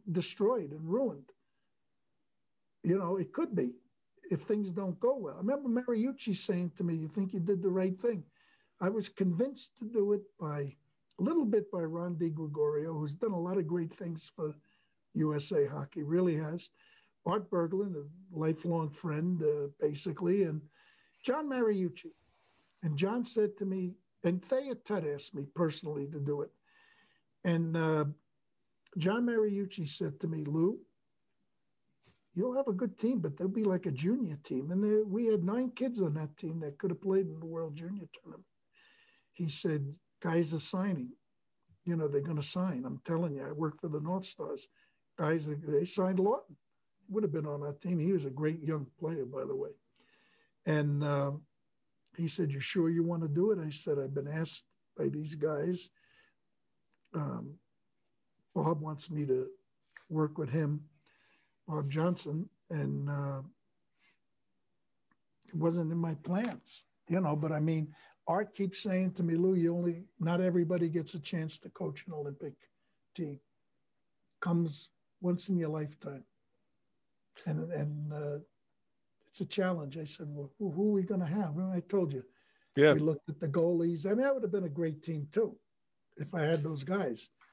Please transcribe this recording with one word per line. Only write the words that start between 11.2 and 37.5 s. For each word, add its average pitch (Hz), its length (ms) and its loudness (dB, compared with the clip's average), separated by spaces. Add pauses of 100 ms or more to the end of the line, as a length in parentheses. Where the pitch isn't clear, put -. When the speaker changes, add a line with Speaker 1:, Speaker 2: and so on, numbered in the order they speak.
Speaker 1:
little 302 220 4
bit 208 260 2
by 180 100 -2
Ron 170 340 -2
DiGregorio, 151 840 0
who's 147 140 -2
done 214 180 0
a 180 80 0
lot 180 180 0
of 175 80 0
great 165 280 -2
things 170 420 -8
for 151 180 -4 (600)
U 156 200 2
S 147 180 -2
A 147 140 4
Hockey, 143 380 -4
really 170 320 4
has. 156 340 -4 (560)
Art 180 240 0
Berglund, 180 460 0
a 143 100 -6 (320)
lifelong 160 540 0
friend, 165 500 0
uh, 147 260 2 (120)
basically, 170 640 2
and 156 180 -2 (640)
John 294 260 0
Mariucci. 208 640 0 (720)
And 151 120 2
John 214 300 2
said 208 320 0
to 202 80 -4
me, 185 300 -2 (280)
and 180 220 2
Thea 269 300 0
Tutt 180 320 -2
asked 143 260 -6
me 143 220 -8
personally 151 560 -2
to 156 80 -6
do 143 220 -2
it. - 100 -6 (920)
And, 165 320 2
uh, 156 300 2 (920)
John 214 260 2
Mariucci 202 640 0
said 147 320 -4
to 175 80 -4
me, 156 180 -4
"Lou, 165 320 2 (1600)
you'll 247 200 0
have 269 120 0
a 214 60 4
good 208 260 -2
team, 233 200 2
but 156 180 -2
they'll 185 100 -2
be 214 160 0
like 185 240 2
a 160 40 0
junior 165 520 0
team." 139 260 -4
And 190 140 2
there, 214 200 6
we 214 220 0
had 214 180 4
nine 240 280 0
kids 247 300 -2
on 156 140 2
that 151 220 -4
team 165 220 -6
that 147 180 -8
could 185 140 0
have 165 100 -6
played 190 260 2
in 160 120 -10
the 165 60 -10
World 165 300 -6